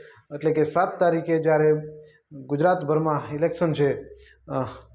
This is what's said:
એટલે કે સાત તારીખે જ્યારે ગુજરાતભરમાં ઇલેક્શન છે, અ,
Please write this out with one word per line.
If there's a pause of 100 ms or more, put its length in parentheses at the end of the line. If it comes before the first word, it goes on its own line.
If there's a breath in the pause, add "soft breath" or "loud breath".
(340 loud breath)
એટલે
કે
સાત
તારીખે
જ્યારે (580 loud breath)
ગુજરાતભરમાં
ઇલેક્શન
છે, (540 soft breath)
અ, (340 loud breath)